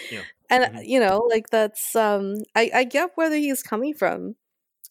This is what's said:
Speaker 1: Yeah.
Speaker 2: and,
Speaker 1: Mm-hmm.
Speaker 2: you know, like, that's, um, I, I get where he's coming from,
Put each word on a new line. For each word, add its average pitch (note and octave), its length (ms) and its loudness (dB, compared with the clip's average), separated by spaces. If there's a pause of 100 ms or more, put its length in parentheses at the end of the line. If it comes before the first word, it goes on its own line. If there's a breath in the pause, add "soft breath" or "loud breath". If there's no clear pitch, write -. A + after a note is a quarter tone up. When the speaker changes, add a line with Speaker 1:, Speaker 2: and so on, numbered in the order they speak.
Speaker 1:
Yeah. G2+ 160 -10 (260 loud breath)
Speaker 2:
and, B3+ 140 6
Speaker 1:
Mm-hmm. A3+ 200 -6
Speaker 2:
you B3+ 160 2
know, G#3 300 2
like, A3+ 200 -2
that's, A3 460 0
um, G#3 400 0 (180)
I, A3+ 200 2
I B3+ 100 4
get C#4+ 320 -2
where D#4+ 180 0
he's C#4+ 280 -2
coming C4 320 -4
from, F3+ 420 -4 (540)